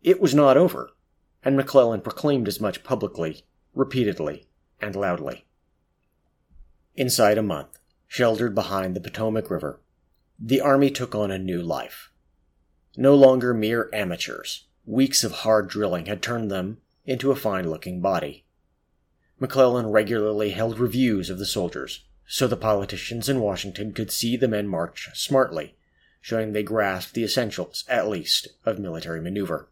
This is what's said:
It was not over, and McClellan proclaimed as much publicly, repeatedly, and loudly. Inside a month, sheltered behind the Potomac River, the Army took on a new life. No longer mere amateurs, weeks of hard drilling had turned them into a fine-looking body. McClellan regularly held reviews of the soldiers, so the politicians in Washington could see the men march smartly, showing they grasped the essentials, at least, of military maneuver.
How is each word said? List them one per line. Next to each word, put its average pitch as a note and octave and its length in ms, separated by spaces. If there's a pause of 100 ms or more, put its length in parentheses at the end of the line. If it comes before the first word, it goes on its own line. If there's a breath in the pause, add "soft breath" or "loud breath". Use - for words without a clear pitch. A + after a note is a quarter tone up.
It F#3 200
was C#3+ 120
not C#3 220
over, - 360 (520)
and C#3 140
McClellan B2 420
proclaimed B2 480
as G2 140
much G2+ 240
publicly, F#2 580 (300)
repeatedly, G2+ 760 (320)
and G2+ 160
loudly. E2+ 500 (1500)
Inside A2+ 420
a G#2+ 60
month, D#2+ 360 (280)
sheltered A2+ 480
behind F#2+ 400
the F#2 60
Potomac A2 480
River, D2 320 (580)
the A#2+ 220
Army C#3 300
took B2+ 240
on G#2 160
a F#2+ 80
new F2+ 220
life. D#2 500 (840)
No C3+ 200
longer C3 380
mere A2+ 380
amateurs, - 760 (180)
weeks C3 380
of G2+ 80
hard G#2+ 360
drilling F2+ 380
had G2+ 160
turned A2+ 300
them F#2+ 260 (280)
into C3 260
a C3 40
fine-looking F2+ 640
body. E2+ 460 (920)
McClellan B2 480
regularly G#2+ 640
held A2 280
reviews A2 500
of F#2 100
the G2 60
soldiers, D#2+ 600 (220)
so - 200
the A#2+ 80
politicians G#2 720
in C3+ 120
Washington G2+ 520
could G#2 200
see A#2 260
the B2 100
men G#2 200
march E2+ 460
smartly, G2+ 640 (460)
showing A2 320
they G#2+ 100
grasped G2+ 500
the A#2 100
essentials, G#2 640
at A#2 200
least, - 400 (180)
of G#2 140
military E2 420
maneuver. F2 500